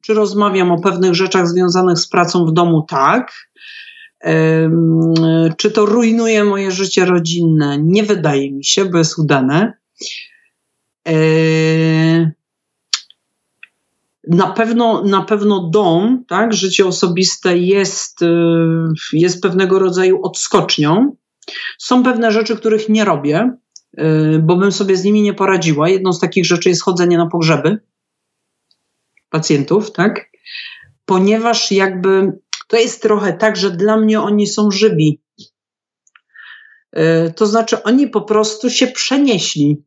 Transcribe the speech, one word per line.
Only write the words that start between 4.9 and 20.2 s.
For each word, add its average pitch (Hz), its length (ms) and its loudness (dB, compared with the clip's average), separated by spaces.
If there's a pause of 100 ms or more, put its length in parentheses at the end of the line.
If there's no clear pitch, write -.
czy 208 140 0
to 214 160 2
rujnuje 226 580 2
moje 196 260 -2
życie 185 340 -2
rodzinne? 165 720 0
Nie 180 240 2
wydaje 147 500 -2
mi 139 120 -10
się, 196 200 0
bo 170 140 -2
jest 160 200 -2
udane. 147 540 0 (1400)
E, 165 60 0 (3250)
na 180 240 2
pewno, 226 500 0
na 196 200 0
pewno 202 460 0
dom, 202 600 2
tak, 220 240 0
życie 190 340 0
osobiste 180 720 0
jest, 185 640 -2
y, 170 40 2 (840)
jest 180 300 0
pewnego 190 360 2
rodzaju 185 440 2